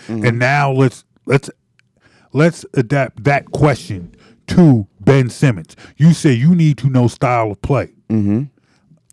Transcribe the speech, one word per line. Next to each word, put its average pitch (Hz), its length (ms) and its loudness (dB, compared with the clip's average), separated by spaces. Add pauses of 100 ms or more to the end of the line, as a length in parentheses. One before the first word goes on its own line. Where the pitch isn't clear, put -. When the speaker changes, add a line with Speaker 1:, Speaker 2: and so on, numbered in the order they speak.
Speaker 1:
Mm-hmm. 110 180 -6
Speaker 2:
and 120 140 -2
now 139 320 0
let's, 131 340 0 (200)
let's, - 240 -2 (840)
let's 156 400 0
adapt 131 500 -4
that 143 280 -2
question 107 600 -2 (340)
to 135 400 4 (120)
Ben 131 300 2
Simmons. 107 460 -4 (220)
You 160 160 6
say 147 200 0
you 139 220 2
need 156 240 2
to 139 100 0
know 127 180 2
style 117 440 -2
of 98 100 -12
play. 120 260 -4 (220)
Speaker 1:
Mm-hmm. 110 340 -2 (680)